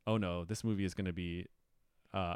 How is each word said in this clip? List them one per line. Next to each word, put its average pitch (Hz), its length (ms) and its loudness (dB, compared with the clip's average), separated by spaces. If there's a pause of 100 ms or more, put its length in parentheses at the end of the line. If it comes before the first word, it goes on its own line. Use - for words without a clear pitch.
"Oh 110 100 4
no, 87 280 0
this 104 180 -4
movie 104 200 2
is 92 120 0
gonna 92 180 0
be, 87 320 -4 (680)
uh, 90 220 0